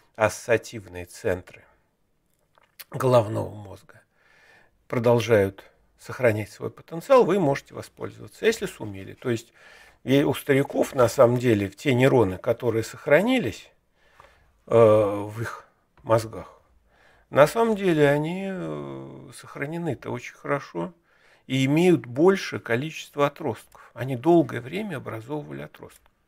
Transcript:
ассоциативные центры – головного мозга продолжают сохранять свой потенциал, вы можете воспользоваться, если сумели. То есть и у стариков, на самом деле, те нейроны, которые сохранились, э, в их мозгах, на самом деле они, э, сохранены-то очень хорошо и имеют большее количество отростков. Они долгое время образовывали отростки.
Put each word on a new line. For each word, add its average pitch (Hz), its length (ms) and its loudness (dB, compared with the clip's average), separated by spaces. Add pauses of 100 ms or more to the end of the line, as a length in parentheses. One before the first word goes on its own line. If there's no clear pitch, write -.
(140)
ассоциативные 101 920 -4
центры – - 580 -8 (1300)
головного 110 640 0
мозга 101 460 -20 (880)
продолжают 113 760 2 (340)
сохранять 110 520 -2
свой 113 200 -10
потенциал, 220 540 2
вы 190 140 2
можете 139 360 -2
воспользоваться, - 720 -10
если 220 200 0
сумели. 98 480 -12
То - 160 -8
есть - 220 -4 (520)
и 139 180 4
у 143 120 0
стариков, - 600 -2
на 123 140 4
самом 123 300 4
деле, 107 300 2
те - 260 -2
нейроны, 120 440 4
которые 113 460 -2
сохранились, 175 840 0 (1000)
э, - 100 -2
в 107 640 4
их - 260 -12 (360)
мозгах, 110 580 -4 (720)
на 139 180 4
самом 226 260 0
деле 170 340 2
они, 160 400 -2
э, 139 840 -12
сохранены-то 147 760 -8
очень 120 240 -12
хорошо 170 600 -8 (540)
и 131 180 0
имеют 156 400 4
большее 147 540 0
количество 143 680 -4
отростков. - 680 -10
Они 131 200 -8
долгое 127 460 2
время 175 380 -10
образовывали 135 640 -12
отростки. - 380 -20 (280)